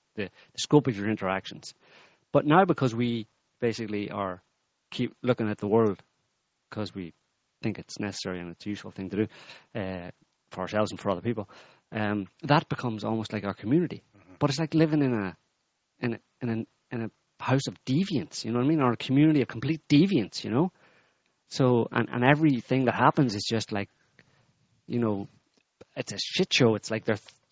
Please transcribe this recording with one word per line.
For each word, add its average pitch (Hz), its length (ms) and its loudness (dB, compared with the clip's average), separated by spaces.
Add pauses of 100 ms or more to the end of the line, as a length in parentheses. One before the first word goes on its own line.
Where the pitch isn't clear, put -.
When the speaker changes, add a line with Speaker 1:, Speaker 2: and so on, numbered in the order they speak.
(160)
Speaker 1:
the, 107 80 -6
the - 340 -14
scope 147 280 4
of 120 100 0
your 101 140 -4
interactions. 95 640 -4 (580)
But 143 140 2
now, 165 180 8
because 139 300 2
we 117 320 -2 (340)
basically 104 500 -4
are, 92 320 -6 (480)
keep - 320 -4
looking 120 280 0
at 107 80 -4
the - 100 -6
world 107 320 4 (720)
'cause 104 240 -10
we 87 180 -10 (500)
think 107 160 -4
it's - 200 -14
necessary 98 420 -6
and 87 100 -10
it's - 160 -18
a - 20 -4
useful 98 240 -10
thing 95 180 -8
to 98 60 -6 (100)
do, - 0 - (540)
uh, 92 300 -8 (400)
for 90 120 -10
ourselves 104 280 0
and 104 100 -12
for 104 100 -2
other 87 120 -2
people, 110 260 -4 (440)
um, 104 340 -2 (160)
that 151 260 2
becomes 113 360 -6
almost 110 280 -4
like 101 120 -4
our 98 100 -4
community. 151 480 -2 (140)
Speaker 2:
Mm-hmm. - 240 -20
Speaker 1:
But 143 100 2
it's 135 80 -4
like 160 160 -4
living 156 280 4
in 127 120 2
a, 95 220 -4 (640)
in 117 140 -4
a, 107 40 -10 (240)
in 123 80 -4
a, - 440 -8
in 117 100 -6
a - 380 -16
house - 260 0
of 101 160 -10
deviants, 139 600 -2
you 113 80 -4
know 120 60 0
what 123 80 0
I - 20 2
mean? 156 140 2
Or 123 100 4
a 110 40 -2
community 147 460 4
of 110 60 -2
complete 135 400 -4
deviants, 147 560 4
you 104 60 -6
know? 147 200 2 (800)
So, 123 420 2
and, 120 200 -6
and 123 140 -2
everything 135 600 4
that 117 80 2
happens 127 400 4
is 104 140 -6
just 110 240 -4
like, 101 160 -4 (960)
you 120 120 -4
know, 104 300 -2 (680)
it's - 160 -8
a 98 60 -8
shit - 340 -2
show. 117 220 6
It's - 160 -6
like 110 140 -4
they're 107 120 0
th-, - 120 -20 (240)